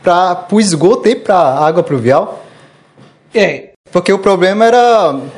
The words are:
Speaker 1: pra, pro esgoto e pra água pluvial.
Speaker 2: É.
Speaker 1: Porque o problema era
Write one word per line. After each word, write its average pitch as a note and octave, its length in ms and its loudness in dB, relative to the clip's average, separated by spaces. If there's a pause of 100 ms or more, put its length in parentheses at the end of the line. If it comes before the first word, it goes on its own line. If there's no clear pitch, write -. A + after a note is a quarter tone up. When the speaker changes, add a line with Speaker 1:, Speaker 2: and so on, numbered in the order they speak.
Speaker 1:
pra, F3+ 320 0
pro G3+ 260 -2
esgoto G3 480 0
e A#3 60 0
pra - 220 -2
água D#3 480 0
pluvial. C3+ 600 -2 (880)
Speaker 2:
É. F3 380 -2 (220)
Speaker 1:
Porque F3+ 200 0
o G3 60 0
problema G3 460 0
era A3+ 560 2 (180)